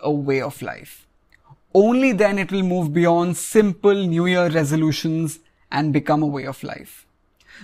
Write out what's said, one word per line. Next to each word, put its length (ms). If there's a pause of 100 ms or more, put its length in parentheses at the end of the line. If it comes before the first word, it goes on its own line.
a 80
way 280
of 220
life. 460 (680)
Only 380
then 260
it 140
will 100
move 320
beyond 440
simple 580
New 320
Year 200
resolutions 920 (320)
and 200
become 300
a 60
way 180
of 180
life. 440 (560)